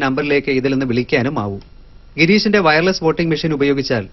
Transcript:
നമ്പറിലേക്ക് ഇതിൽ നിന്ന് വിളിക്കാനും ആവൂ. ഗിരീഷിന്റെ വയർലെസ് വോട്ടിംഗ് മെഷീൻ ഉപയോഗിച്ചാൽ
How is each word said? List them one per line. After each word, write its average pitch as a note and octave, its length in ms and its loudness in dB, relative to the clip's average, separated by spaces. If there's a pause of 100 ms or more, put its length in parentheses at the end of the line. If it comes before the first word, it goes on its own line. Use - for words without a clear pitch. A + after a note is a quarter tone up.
നമ്പറിലേക്ക് C#3+ 460 0
ഇതിൽ C3+ 220 0
നിന്ന് C3+ 140 0
വിളിക്കാനും B2 540 -2
ആവൂ. G2+ 180 -6 (640)
ഗിരീഷിന്റെ G#3 380 2
വയർലെസ് E3+ 460 2
വോട്ടിംഗ് D#3+ 260 0
മെഷീൻ D#3 220 -2
ഉപയോഗിച്ചാൽ C3+ 600 0